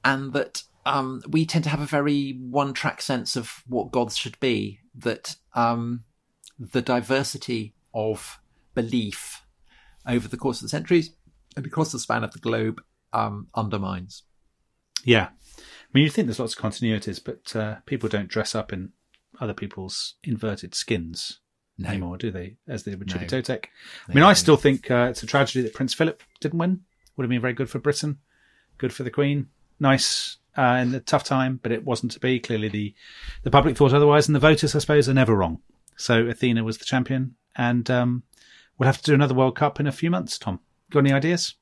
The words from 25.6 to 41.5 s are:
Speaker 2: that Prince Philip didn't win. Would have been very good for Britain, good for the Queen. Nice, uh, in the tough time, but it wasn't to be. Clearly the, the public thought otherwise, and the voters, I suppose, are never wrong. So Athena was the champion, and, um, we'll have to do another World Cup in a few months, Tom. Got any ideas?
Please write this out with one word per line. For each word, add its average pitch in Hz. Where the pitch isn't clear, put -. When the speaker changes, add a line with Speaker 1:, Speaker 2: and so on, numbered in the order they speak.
Speaker 2:
that 110
Prince 131
Philip 160
didn't 160
win. 180
Would 135
have 117
been 123
very 123
good 123
for 127
Britain, 147
good 127
for 131
the 120
Queen. 143
Nice, -
uh, 127
in 123
the 131
tough -
time, 131
but 113
it 113
wasn't 120
to -
be. 127
Clearly 107
the, 104
the 127
public 139
thought 135
otherwise, 147
and 151
the 131
voters, 151
I 151
suppose, 147
are 135
never 127
wrong. 85
So 117
Athena 120
was 110
the -
champion, 131
and, 120
um, 123
we'll 127
have 135
to -
do 151
another 135
World 131
Cup 147
in 147
a 139
few 165
months, -
Tom. 92
Got 143
any 139
ideas? 160